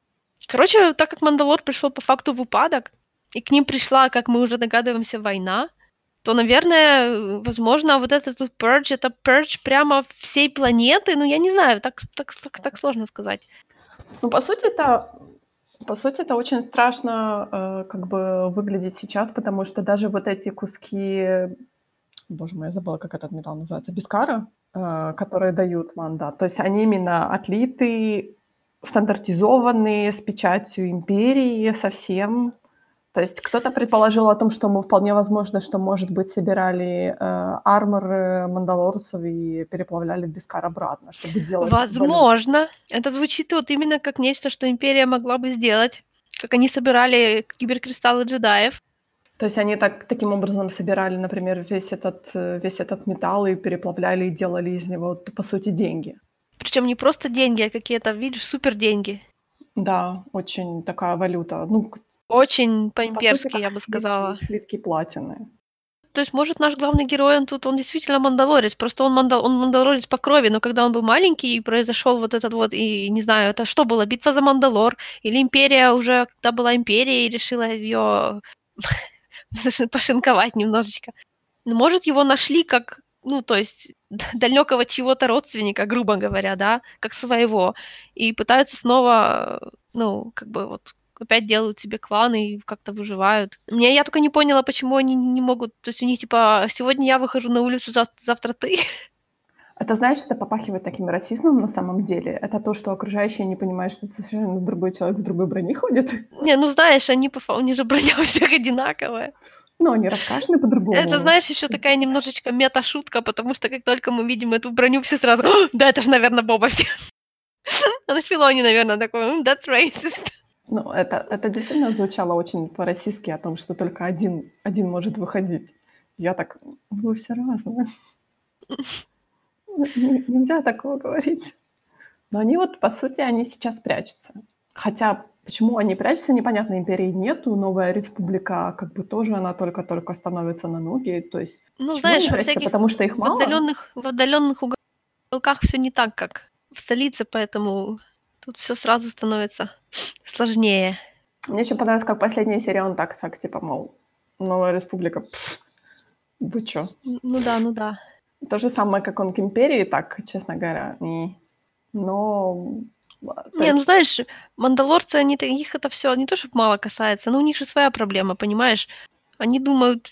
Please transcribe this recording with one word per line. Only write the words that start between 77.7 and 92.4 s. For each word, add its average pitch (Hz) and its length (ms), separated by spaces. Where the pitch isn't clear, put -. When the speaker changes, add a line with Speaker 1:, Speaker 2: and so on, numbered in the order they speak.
Speaker 1:
<laughs> 233 400
пошинковать 247 640
немножечко. 214 560
Ну, 233 100
может, 330 320
его 285 160
нашли 277 400
как, - 360
ну, 262 180
то 233 140
есть, - 460
<laughs> - 80
д-, 208 240
далёкого 262 520
чьего-то 262 420
родственника, 214 580
грубо 214 300
говоря, 196 400
да, 208 260
как 220 140
своего, 226 600
и 226 180
пытаются 254 440
снова, 240 840
э, - 60
ну, 226 420
как 214 140
бы 196 180
вот - 280
опять 226 260
делают 214 320
себе 214 180
кланы 214 580